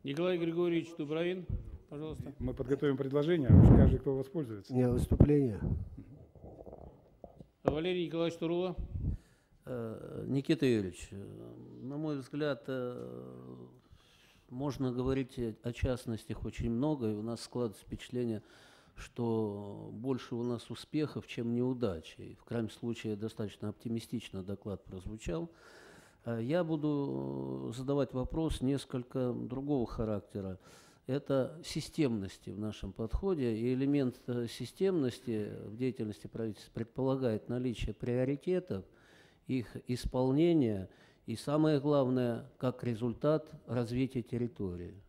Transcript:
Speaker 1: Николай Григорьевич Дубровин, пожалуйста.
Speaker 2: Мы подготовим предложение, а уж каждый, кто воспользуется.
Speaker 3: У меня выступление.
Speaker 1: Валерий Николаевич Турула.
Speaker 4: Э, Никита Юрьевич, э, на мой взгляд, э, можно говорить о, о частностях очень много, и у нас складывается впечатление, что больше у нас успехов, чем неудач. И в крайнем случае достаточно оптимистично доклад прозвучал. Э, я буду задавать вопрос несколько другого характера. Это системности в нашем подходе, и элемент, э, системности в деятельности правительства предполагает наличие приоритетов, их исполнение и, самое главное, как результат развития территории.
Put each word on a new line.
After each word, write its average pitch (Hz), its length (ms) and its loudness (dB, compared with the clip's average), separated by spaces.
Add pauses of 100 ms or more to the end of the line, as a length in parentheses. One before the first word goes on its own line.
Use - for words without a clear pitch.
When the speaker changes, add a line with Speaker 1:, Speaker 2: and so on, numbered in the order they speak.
Speaker 1:
Николай 170 340 0
Григорьевич 170 580 0
Дубровин, 165 480 -2 (460)
пожалуйста. 147 480 -8
Speaker 2:
Мы 123 160 -4
подготовим 139 420 2
предложение, 143 540 2
а - 100 12
уж - 80 12
каждый, - 300 10
кто 135 180 0
воспользуется. 131 560 -6
Speaker 3:
У 123 40 2
меня 123 120 6
выступление. 123 720 6 (2000)
Speaker 1:
Валерий 175 420 2
Николаевич 165 320 -2
Турула. 175 360 -2 (920)
Speaker 4:
Э, 113 600 -8
Никита 139 380 2
Юрьевич, 104 460 2
э, 101 420 -14 (300)
на 139 160 -8
мой 156 180 -2
взгляд, 143 500 -4
э, 123 920 -8 (920)
можно 127 420 -2
говорить 127 480 0
о, 113 240 -2
о 123 120 -4
частностях 117 720 -2
очень 117 240 -2
много, 127 400 2
и 107 40 0
у 104 80 -4
нас 113 200 -6
складывается 120 420 -4
впечатление, 117 580 -4 (520)
что 107 1000 -2
больше 120 420 -4
у 117 80 -2
нас 120 280 -4
успехов, 139 560 -4
чем 117 280 -2
неудач. 120 640 0
И 98 180 -14
в - 100 -20
крайнем 110 260 -2
случае 113 460 -4
достаточно 107 520 -6
оптимистично 110 720 -6
доклад 98 420 -6
прозвучал. 110 680 -6 (720)
Э, 117 180 -4
я 165 220 2
буду 135 1120 -2
задавать 135 380 0
вопрос 143 480 -2
несколько 127 720 -2
другого 127 520 -2
характера. 101 720 -4 (480)
Это 139 580 -2
системности 117 840 -2
в 98 100 -8
нашем 104 320 -6
подходе, 123 640 0
и 120 180 0
элемент, 135 540 2
э, 120 180 -2
системности 123 1040 0 (140)
в 104 120 -12
деятельности 117 520 -2
правительства 113 440 -6
предполагает 131 760 0
наличие 123 460 -2
приоритетов, 127 880 -2 (640)
их 127 280 -4 (120)
исполнение 131 1000 4 (380)
и, 113 80 -4
самое 151 460 2
главное, 127 680 2 (100)
как 127 260 -2
результат 123 640 0 (160)
развития 123 560 -2
территории. 95 720 -4 (140)